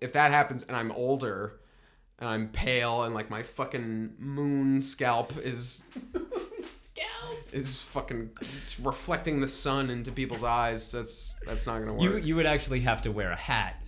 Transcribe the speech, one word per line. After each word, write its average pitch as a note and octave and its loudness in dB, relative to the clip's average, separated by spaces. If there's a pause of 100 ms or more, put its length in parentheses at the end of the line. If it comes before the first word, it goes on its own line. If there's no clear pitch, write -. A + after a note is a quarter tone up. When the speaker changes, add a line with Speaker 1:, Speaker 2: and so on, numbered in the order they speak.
Speaker 1:
if B2+ -4
that D3 8
happens C3+ 4
and B2+ -4
I'm A2+ -2
older A#2+ 0 (580)
and A#2+ -6
I'm A2 0
pale A#2+ 2
and, A#2 -2
like, G#2+ -4
my A2 -4
fucking A2+ -4
moon C#3 4
scalp B2 2
is A#2+ -6
Speaker 2:
<laughs> - -20 (880)
Scalp. A4+ -8 (140)
Speaker 1:
is C3+ -4
fucking, A#2+ -6 (100)
it's - -8
reflecting D3 0
the C3+ 0
sun C3+ 2
into A#2+ -4
people's A#2+ -4
eyes, A#2 2
that's, - -4 (120)
that's - -2
not A#2 0
gonna A2 0
Speaker 2:
You, F3+ 8
Speaker 1:
work. G3+ 0
Speaker 2:
you D#3+ 4
would D#3+ 6
actually C#3 2
have A#2 2
to A2 0
wear G2 0
a E2 -2
hat G#2 -2